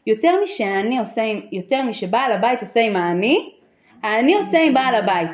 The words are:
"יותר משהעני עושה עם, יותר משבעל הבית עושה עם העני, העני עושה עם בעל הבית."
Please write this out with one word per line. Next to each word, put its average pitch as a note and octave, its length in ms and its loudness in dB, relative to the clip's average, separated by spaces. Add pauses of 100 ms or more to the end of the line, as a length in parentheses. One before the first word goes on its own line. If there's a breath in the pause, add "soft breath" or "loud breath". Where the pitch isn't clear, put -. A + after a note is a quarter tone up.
"יותר A3 260 2 (100)
משהעני A3 560 -2
עושה A3 240 -4
עם, A3 180 -4 (100)
יותר C4 320 -2
משבעל A3+ 480 -2
הבית A#3 300 0
עושה A3+ 200 -2
עם G#3+ 140 0
העני, F#3 540 0 (540 soft breath)
העני A#3 320 2
עושה E4+ 280 2
עם D4 100 4
בעל C4 220 2
הבית." F#3 380 0